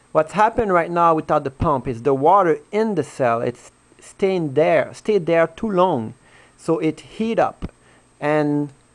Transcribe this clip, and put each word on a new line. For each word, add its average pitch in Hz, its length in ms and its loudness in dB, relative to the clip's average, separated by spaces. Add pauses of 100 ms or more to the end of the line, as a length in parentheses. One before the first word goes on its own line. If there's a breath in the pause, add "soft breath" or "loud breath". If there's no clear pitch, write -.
(120 soft breath)
what's 156 200 0
happened 214 400 0
right 170 180 2
now 170 240 2
without 156 300 -2
the 135 60 -6
pump 139 380 -2
is 117 140 -8
the 139 120 2
water 165 460 4 (100)
in 214 240 -2
the 151 80 -2
cell, 120 400 -2
it's - 280 -8 (300)
staying 180 540 -4
there, 156 400 2
stayed 196 320 -2
there 165 220 2
too 220 220 -8
long. 170 440 0 (420 soft breath)
So 165 220 -4
it 156 220 -4
heat 220 380 -6
up - 340 -4 (480 soft breath)
and 147 500 0 (240)